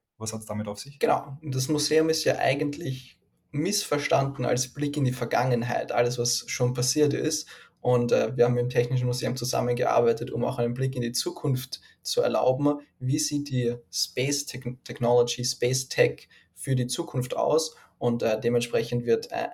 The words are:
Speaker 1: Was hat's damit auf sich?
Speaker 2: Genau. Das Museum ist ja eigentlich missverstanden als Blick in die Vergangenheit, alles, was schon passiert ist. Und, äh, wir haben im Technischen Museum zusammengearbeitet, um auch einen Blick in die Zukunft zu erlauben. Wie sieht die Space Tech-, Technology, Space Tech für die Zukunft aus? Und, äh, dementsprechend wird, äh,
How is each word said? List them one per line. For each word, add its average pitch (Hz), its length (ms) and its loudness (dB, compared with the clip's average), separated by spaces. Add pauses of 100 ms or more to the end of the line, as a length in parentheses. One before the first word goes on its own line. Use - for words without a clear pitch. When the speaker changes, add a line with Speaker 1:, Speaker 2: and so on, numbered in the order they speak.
(180)
Speaker 1:
Was 110 160 -8
hat's 107 120 -10
damit 107 220 -6
auf 104 120 -8
sich? - 200 -14
Speaker 2:
Genau. - 420 0
Das 131 260 -4
Museum 156 420 2
ist 160 160 0
ja 135 120 2
eigentlich 139 840 -4 (300)
missverstanden 139 960 0
als 120 260 -2
Blick 143 240 -4
in 143 80 0
die 127 100 2
Vergangenheit, 117 800 0
alles, 123 280 0
was - 280 -2
schon 127 280 0
passiert 143 380 2
ist. 151 360 -2 (300)
Und, 120 320 2
äh, 117 260 2
wir 120 80 6
haben 120 140 4
im 127 100 0
Technischen 123 380 2
Museum 123 280 -2
zusammengearbeitet, 120 920 2
um 120 160 -2
auch 123 140 -2
einen 120 160 0
Blick 131 200 -2
in 123 60 -2
die 120 120 -2
Zukunft - 680 -4 (220)
zu - 180 -2
erlauben. 131 580 2 (200)
Wie 131 180 0
sieht 147 320 -2
die 123 260 0 (160)
Space - 540 -2
Tech-, 127 380 -10
Technology, 120 600 2
Space 127 460 -2
Tech - 400 2 (240)
für - 220 -2
die 123 100 2
Zukunft 131 500 -4
aus? - 400 2 (220)
Und, 120 240 0
äh, 110 180 2
dementsprechend 120 640 0
wird, 113 260 2
äh, - 220 -4